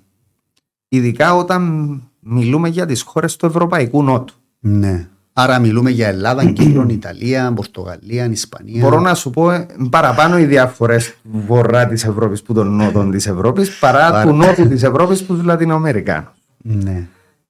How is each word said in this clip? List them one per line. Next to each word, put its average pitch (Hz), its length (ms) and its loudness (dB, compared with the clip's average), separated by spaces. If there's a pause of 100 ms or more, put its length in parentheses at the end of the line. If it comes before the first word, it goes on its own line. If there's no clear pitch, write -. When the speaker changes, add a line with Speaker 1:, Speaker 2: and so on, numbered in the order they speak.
(880)
Speaker 1:
Ειδικά 131 460 0
όταν 165 680 -2 (180)
μιλούμε 123 480 -2
για 175 180 -4
τις 131 160 -4
χώρες 160 340 -4
του - 100 -2
Ευρωπαϊκού 160 560 0
Νότου. 127 320 -2 (260)
Speaker 2:
Ναι. 98 480 -2 (280)
Άρα 127 220 2
μιλούμε 120 320 2
για 117 180 0
Ελλάδα, 110 420 -2
<clears throat> - 20 2
Κύπρο, 139 360 2
Ιταλία, 117 640 -4
Πορτογαλία, 98 720 -8
Ισπανία. 110 560 -8
Speaker 1:
Μπορώ 139 200 4
να 180 140 2
σου 165 160 -6
πω, 165 200 0
ε, 175 160 -4 (240)
παραπάνω 160 480 2
οι 165 60 4
διαφορές 127 760 2
του 110 240 -8
βορρά 120 420 2
της 113 160 -4
Ευρώπης 104 380 -2
που - 100 -8
των 104 240 0
νότων 104 340 0
της 98 160 -4
Ευρώπης, 117 520 -2
παρά 147 320 2
Speaker 2:
Παρα- 214 200 2
Speaker 1:
του - 60 4
νότου 175 320 4
της 123 140 0
Ευρώπης 175 420 2
που 185 100 -4
τους 170 100 -2
Λατινοαμερικάνους. 160 840 -2 (300)
Speaker 2:
Ναι. 98 500 -6 (420)